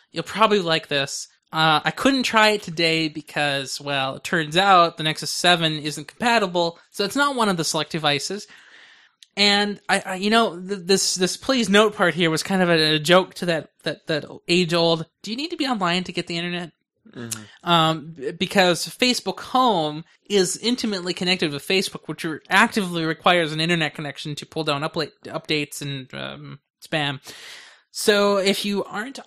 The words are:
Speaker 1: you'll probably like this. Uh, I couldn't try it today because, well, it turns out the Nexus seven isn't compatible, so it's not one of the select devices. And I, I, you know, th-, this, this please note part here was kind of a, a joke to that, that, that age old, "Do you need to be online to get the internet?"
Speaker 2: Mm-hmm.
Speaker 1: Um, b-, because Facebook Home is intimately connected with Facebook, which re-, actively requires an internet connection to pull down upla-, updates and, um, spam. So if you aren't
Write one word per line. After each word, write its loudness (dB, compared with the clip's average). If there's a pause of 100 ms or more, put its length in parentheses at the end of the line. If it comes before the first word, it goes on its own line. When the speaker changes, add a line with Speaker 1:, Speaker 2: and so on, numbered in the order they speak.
(120)
Speaker 1:
you'll -6
probably 2
like 0
this. -4 (260)
Uh, 4
I 0
couldn't 0
try 4
it 0
today 0
because, -4
well, -4
it -14
turns -2
out 6
the -6
Nexus -4
seven 2
isn't -8
compatible, 0 (100)
so -4
it's -4
not 2
one 2
of 0
the 0
select -4
devices. -2 (880)
And 2
I, 2
I, -6
you -2
know, 2
th-, -8
this, 2
this 0
please 0
note 4
part 2
here 2
was -2
kind 0
of 2
a, 4
a 2
joke 4
to -8
that, -2 (140)
that, -8
that -2 (220)
age 2
old, 2 (160)
"Do -12
you -8
need -8
to -10
be -2
online -2
to -12
get -6
the -6
internet?" -6 (440)
Speaker 2:
Mm-hmm. -10
Speaker 1:
Um, 2
b-, -8
because 2
Facebook -2
Home 0 (240)
is 0
intimately -4
connected -2
with -10
Facebook, -2
which -10
re-, -6 (100)
actively 2
requires 2
an -4
internet 0
connection -10
to -14
pull -6
down -2
upla-, -4 (140)
updates -4
and, -10
um, -12 (240)
spam. -4 (720)
So 2
if 0
you -2
aren't -10